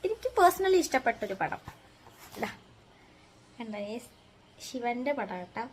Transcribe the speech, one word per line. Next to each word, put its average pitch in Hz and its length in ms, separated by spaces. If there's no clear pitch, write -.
എനിക്ക് 440 240
പേഴ്സണലി 370 440
ഇഷ്ടപ്പെട്ടൊരു 226 580
പടം. 151 200
ഇതാ 208 120
കണ്ടോ 214 260
ഗൈസ്, 226 240
ശിവന്റെ 247 540
പടം 190 240
കേട്ടോ. 214 300